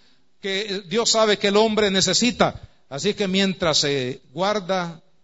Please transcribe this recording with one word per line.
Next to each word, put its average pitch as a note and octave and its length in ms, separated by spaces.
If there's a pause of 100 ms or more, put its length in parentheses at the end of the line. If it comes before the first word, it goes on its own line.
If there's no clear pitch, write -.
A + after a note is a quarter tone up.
(400)
que G3+ 480
Dios G3 220
sabe G#3+ 300
que G3+ 80
el G3 100
hombre G#3+ 320
necesita. F#3+ 720 (280)
Así D#3+ 260
que G3+ 120
mientras F#3 520
se C3+ 420 (120)
guarda F3+ 680 (220)